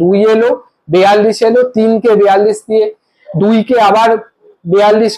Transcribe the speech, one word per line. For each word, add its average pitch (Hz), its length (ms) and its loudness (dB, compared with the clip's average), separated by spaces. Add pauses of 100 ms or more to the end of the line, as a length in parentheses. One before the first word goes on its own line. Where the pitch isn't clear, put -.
দুই 190 160 0 (140)
এলো, 226 180 0 (420)
বেয়াল্লিশ 208 460 2 (100)
এলো, 240 120 2 (160)
তিন 220 140 0 (120)
কে 233 80 0 (100)
বেয়াল্লিশ 202 380 0 (100)
দিয়ে, 427 180 0 (400)
দুই 208 300 -2 (120)
কে 254 80 0 (120)
আবার 220 220 0 (640)
বেয়াল্লিশ 214 460 0